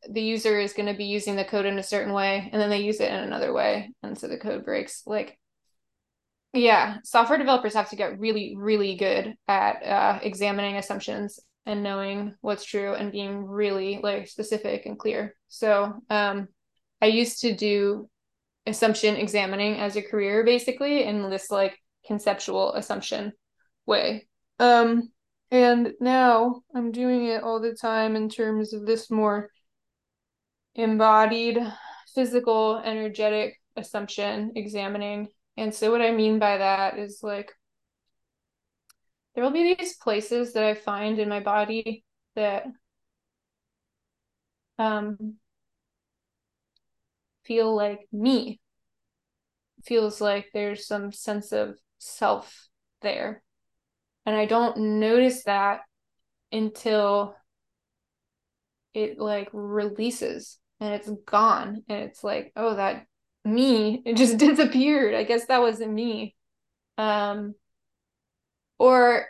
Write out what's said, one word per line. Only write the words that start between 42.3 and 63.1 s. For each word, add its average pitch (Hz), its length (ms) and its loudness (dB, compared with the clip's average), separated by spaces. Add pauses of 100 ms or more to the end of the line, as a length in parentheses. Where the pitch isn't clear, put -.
that, 208 320 -2 (2000)
um, 214 600 -4 (2000)
feel 226 320 0
like 208 360 -4
me. 240 480 0 (1200)
Feels 214 380 0
like 202 320 -2
there's 208 320 -6
some 202 260 -6
sense 208 400 -8
of 214 260 -4 (200)
self - 720 -4 (340)
there. 214 400 -6 (840)
And 214 100 0
I 214 100 2
don't 214 540 2
notice 247 460 4
that 202 360 0 (720)
until 214 840 0 (1600)
it, 214 260 -4
like, 208 340 -4
releases 208 1080 -6 (200)
and 208 140 -6
it's 208 160 -8 (160)
gone. 214 640 2
And 214 140 -6
it's - 200 -16
like, - 320 -6
"Oh, 220 200 -2
that 196 320 -4 (360)